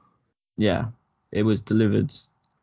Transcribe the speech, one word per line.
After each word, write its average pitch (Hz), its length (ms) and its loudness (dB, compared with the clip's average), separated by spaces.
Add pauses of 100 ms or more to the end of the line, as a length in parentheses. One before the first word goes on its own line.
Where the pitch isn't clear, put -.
(560)
Yeah. 107 300 0 (440)
It 104 140 -2
was 107 180 2
delivered 104 500 0 (500)